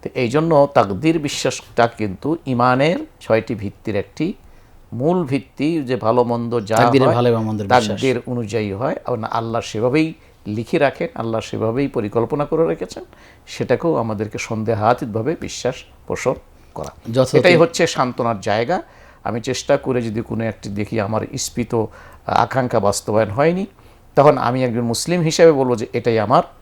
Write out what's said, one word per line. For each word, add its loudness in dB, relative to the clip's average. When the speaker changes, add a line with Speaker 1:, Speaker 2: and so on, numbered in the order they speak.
Speaker 1:
তো -8
এই -2
জন্য 4
তাকদীর 2
বিশ্বাসটা -2
কিন্তু -4
ইমানের 2
ছয়টি 0
ভিত্তির -8
একটি -4
মূল 0
ভিত্তি, -4
যে -2
ভালো 2
মন্দ -2
যা -2
Speaker 2:
তাকদীরে 6
Speaker 1:
হয় 4
Speaker 2:
ভালো 2
এবং 0
মন্দের -4
বিশ্বাস। 4
Speaker 1:
তাকদীর 0
অনুযায়ী -4
হয়, -4
এবং -2
আল্লাহ -2
সেভাবেই 0
লিখে -4
রাখেন, 0
আল্লাহ -4
সেভাবেই -2
পরিকল্পনা -2
করে 0
রেখেছেন, -6
সেটাকেও -2
আমাদেরকে -4
সন্দেহাতীতভাবে -2
বিশ্বাস -6
পোষণ -2
করা। -12
Speaker 2:
যথাযথ 2
Speaker 1:
এটাই 8
হচ্ছে 4
সান্ত্বনার -2
জায়গা। -2
আমি -4
চেষ্টা 0
করে 0
যদি -4
কোনো -4
একটি -6
দেখি -4
আমার -2
ইস্পিত -4
আকাঙ্ক্ষা 2
বাস্তবায়ন 0
হয়নি, 0
তখন 6
আমি 0
একজন 0
মুসলিম -2
হিসেবে 6
বলবো 2
যে -4
এটাই 0
আমার 2